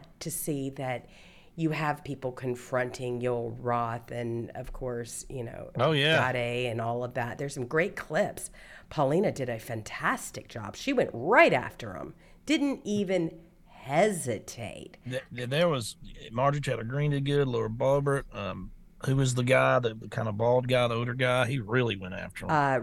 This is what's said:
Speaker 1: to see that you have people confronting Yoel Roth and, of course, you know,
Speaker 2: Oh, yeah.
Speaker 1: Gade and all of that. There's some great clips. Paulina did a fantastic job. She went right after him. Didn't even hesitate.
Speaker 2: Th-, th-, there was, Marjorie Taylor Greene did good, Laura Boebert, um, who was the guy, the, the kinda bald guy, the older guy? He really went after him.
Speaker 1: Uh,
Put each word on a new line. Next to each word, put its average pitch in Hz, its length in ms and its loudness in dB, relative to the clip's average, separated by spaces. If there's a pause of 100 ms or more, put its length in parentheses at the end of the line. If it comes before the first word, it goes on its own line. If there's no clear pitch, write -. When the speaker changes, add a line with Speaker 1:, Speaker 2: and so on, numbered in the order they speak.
(220)
Speaker 1:
to 160 100 -6
see 139 400 -4
that 127 340 -6 (500)
you 160 160 0
have 147 340 -2
people 135 260 -6
confronting 123 880 -4
Yoel 120 400 -2
Roth 120 520 -2
and, 117 440 -4
of 127 160 -8
course, 120 580 -8
you 131 140 -8
know, - 340 -10
Speaker 2:
Oh, 143 140 4
yeah. 147 400 4
Speaker 1:
Gade 123 360 -2
and 113 120 -2
all 120 240 -2
of 123 120 -8
that. 117 220 -4
There's 143 160 -6
some 127 120 -6
great 151 320 0
clips. - 520 -2 (400)
Paulina 156 440 2
did 123 160 -4
a 113 100 -6
fantastic - 880 -6
job. 92 300 -12
She 277 160 -2
went 214 180 2
right 202 400 6
after 120 440 -2
him. 71 180 -10 (320)
Didn't 277 400 2
even 185 520 0 (300)
hesitate. 131 1300 -2 (120)
Speaker 2:
Th-, 127 120 -4 (140)
th-, 120 140 -6
there 160 180 4
was, 131 300 -2 (340)
Marjorie 139 300 2
Taylor 117 240 -2
Greene 143 260 0
did 139 140 0
good, 143 220 2
Laura 113 220 0
Boebert, 139 540 2 (100)
um, 95 380 -6 (340)
who 135 120 4
was 127 180 4
the 127 80 2
guy, 131 360 6
the, 113 140 0
the 113 160 -12
kinda 113 220 -2
bald 120 360 2
guy, 123 200 4
the 117 80 0
older 120 180 -2
guy? 127 320 2
He 131 140 -2
really 110 360 2
went 92 180 -8
after 90 320 -10
him. - 60 -2
Speaker 1:
Uh, 139 320 4